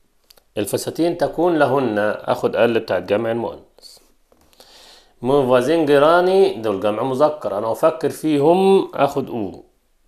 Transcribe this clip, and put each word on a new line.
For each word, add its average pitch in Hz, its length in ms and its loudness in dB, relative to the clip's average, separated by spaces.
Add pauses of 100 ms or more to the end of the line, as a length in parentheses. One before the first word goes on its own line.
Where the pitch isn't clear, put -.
(580)
الفساتين 160 600 -4
تكون 160 400 0
لهن، 127 400 0 (260)
آخد 120 320 -2
ال 113 240 2
بتاعت 95 220 -4
جمع 104 280 -2
المؤنث. 113 300 -6 (1600)
موفازين 131 640 2
جيراني، 175 680 4
دول 107 260 -4
جمع 107 220 -2
مذكر، 131 560 -2
أنا 113 140 -4
أفكر 156 380 -2
فيهم، 170 840 2
آخد 139 360 -2
أو، 101 340 -10 (440)